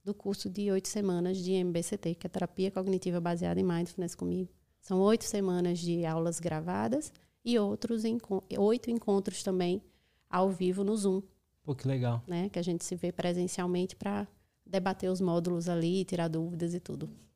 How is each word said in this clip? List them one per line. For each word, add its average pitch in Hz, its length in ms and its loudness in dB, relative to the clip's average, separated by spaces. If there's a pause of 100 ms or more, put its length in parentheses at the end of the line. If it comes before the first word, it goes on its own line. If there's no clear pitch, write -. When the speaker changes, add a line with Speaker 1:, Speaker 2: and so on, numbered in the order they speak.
Speaker 1:
do 202 80 -4
curso 202 360 -6
de 202 220 -2
oito 190 160 0
semanas 185 500 0
de 180 160 -2
M 185 180 2
B 170 120 0
C 202 140 -4
T, 165 180 -2
que - 120 -10
é - 20 -6
Terapia 185 420 -2
Cognitiva 185 480 0
Baseada 170 400 0
em 190 40 2
Mindfulness 175 520 -2
comigo. 180 340 -4 (300)
São 185 220 0
oito 214 240 6
semanas 180 540 0
de 170 260 0
aulas 165 340 0
gravadas 180 720 -2 (320)
e 233 160 2
outros 214 460 0
enco-, 220 380 -2 (140)
oito 220 320 4
encontros 202 540 0
também 185 380 2 (480)
ao 190 200 4
vivo 185 360 0
no 208 100 2
Zoom. 196 260 2 (400)
Speaker 2:
Pô, 143 140 -2
que - 120 -4
legal. 123 380 0
Speaker 1:
Né? 175 240 -2
Que - 80 -6
a 175 60 0
gente 170 220 -2
se 185 100 -4
vê 175 160 -2
presencialmente 180 840 0
pra 202 280 -2 (400)
debater 185 460 0
os 185 80 0
módulos 175 480 2
ali, 175 380 2
tirar 170 240 0
dúvidas 170 440 -2
e 175 60 -4
tudo. - 300 -8 (260)